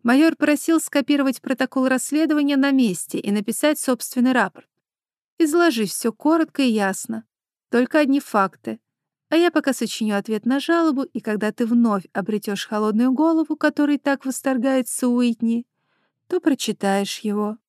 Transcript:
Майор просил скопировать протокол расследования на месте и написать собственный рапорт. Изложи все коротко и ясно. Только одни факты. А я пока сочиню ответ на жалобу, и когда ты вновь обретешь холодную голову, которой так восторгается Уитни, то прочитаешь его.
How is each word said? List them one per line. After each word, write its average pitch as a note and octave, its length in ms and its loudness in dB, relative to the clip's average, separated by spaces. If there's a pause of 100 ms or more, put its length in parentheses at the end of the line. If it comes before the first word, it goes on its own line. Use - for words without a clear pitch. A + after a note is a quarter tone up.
Майор C#4 340 4
просил D4+ 440 0
скопировать C#4 600 0
протокол C4 480 -2
расследования C#4+ 680 0
на C#4 160 2
месте A3+ 460 0
и G3+ 120 -4
написать G#3+ 480 -2
собственный B3+ 540 -2
рапорт. G#3+ 360 -2 (720)
Изложи D4+ 480 2
все A3+ 260 -4
коротко D#4 500 0
и B3+ 60 4
ясно. G#3+ 560 -2 (460)
Только B3+ 300 2
одни C#4 200 2
факты. G#3+ 600 -4 (500)
А D#4 60 2
я E4+ 140 4
пока C#4+ 220 0
сочиню G#3+ 460 -2
ответ G#3+ 280 -4
на C4+ 140 0
жалобу, D#4+ 420 0
и - 180 -8
когда G#3+ 320 -2
ты A#3+ 120 -4
вновь A3+ 480 2
обретешь G3+ 540 -4
холодную G#3+ 460 0
голову, D#4 440 0
которой D4 420 0
так C#4 260 -2
восторгается C4 840 -2
Уитни, A#3+ 580 0 (600)
то F4+ 120 -2
прочитаешь G3+ 800 -2
его. G#3 380 -4 (100)